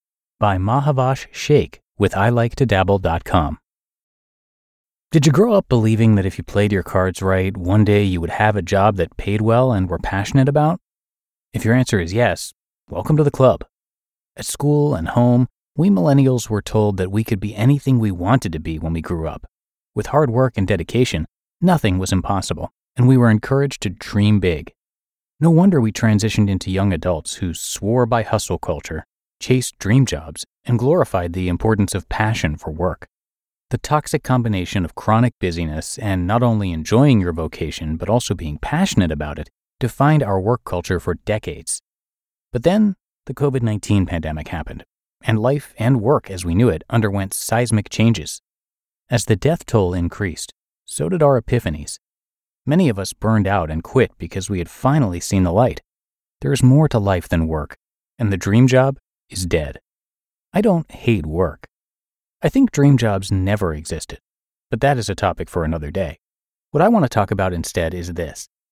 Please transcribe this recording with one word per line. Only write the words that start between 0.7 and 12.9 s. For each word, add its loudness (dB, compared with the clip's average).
Sheikh 0
with 0
I 2
like 0
to 2
dabble 2
dot -2
com. -2
Did 4
you 6
grow 4
up 0
believing 4
that 0
if -6
you -10
played 0
your 0
cards -2
right, 0
one 2
day 4
you 0
would -4
have 2
a -2
job 2
that -2
paid -4
well 2
and 0
were -6
passionate 0
about? 2
If -6
your 4
answer 2
is -6
yes, 0
welcome 0